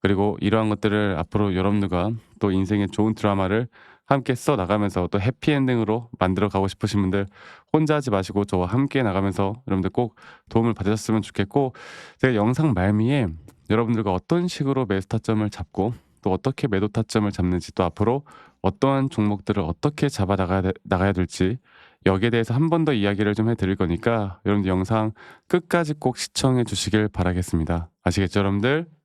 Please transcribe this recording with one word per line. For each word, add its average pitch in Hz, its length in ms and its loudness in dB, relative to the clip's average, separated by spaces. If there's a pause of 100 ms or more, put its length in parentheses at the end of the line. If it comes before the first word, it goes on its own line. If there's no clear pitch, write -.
그리고 98 400 0
이러한 107 300 0
것들을 104 480 -2
앞으로 98 360 -2
여러분들과 95 560 0 (300)
또 101 100 2
인생의 95 380 0
좋은 107 260 0
드라마를 101 540 0 (380)
함께 135 280 0
써나가면서 98 760 0
또 101 100 0
해피엔딩으로 120 880 0 (100)
만들어 95 300 2
가고 98 200 0
싶으신 104 340 -2
분들 98 240 0 (460)
혼자 156 240 4
하지 143 140 -2
마시고 98 360 0
저와 90 200 0
함께 135 360 0
나가면서 98 680 -2
여러분들 95 220 0
꼭 120 260 -4 (320)
도움을 113 260 2
받으셨으면 107 480 0
좋겠고, 123 520 -2 (440)
제가 131 160 2
영상 127 380 2
말미에 104 560 2 (420)
여러분들과 110 420 2
어떤 170 360 0
식으로 135 380 -2
매수 95 220 -2
타점을 107 420 -2
잡고 - 420 -4 (280)
또 98 120 0
어떻게 131 360 -2
매도 98 200 0
타점을 107 440 0
잡는지, 90 420 -2
또 - 100 0
앞으로 113 380 0 (380)
어떠한 135 500 0
종목들을 104 520 -2
어떻게 143 460 -2
잡아 98 280 0
나가야 95 260 2
돼-, 92 100 0 (120)
나가야 95 280 2
될지 92 460 0 (480)
여기에 95 240 2
대해서 113 240 0
한 151 160 2
번 165 140 2
더 151 80 2
이야기를 104 420 2
좀 110 160 0
해드릴 98 260 0
거니까 98 720 -2
여러분들 101 240 2
영상 107 420 0 (360)
끝까지 170 460 0
꼭 143 240 -2
시청해 127 460 0
주시길 107 440 -2
바라겠습니다. 87 840 -2 (140)
아시겠죠, 95 360 0
여러분들? 107 460 0 (180)